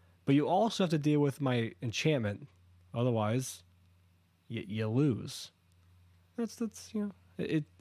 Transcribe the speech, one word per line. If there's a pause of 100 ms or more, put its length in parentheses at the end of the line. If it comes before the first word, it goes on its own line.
(260)
but
you
also
have
to
deal
with
my
enchantment. (460)
Otherwise, (840)
y-,
you
lose." (880)
That's,
that's,
you
know, (260)
it, (180)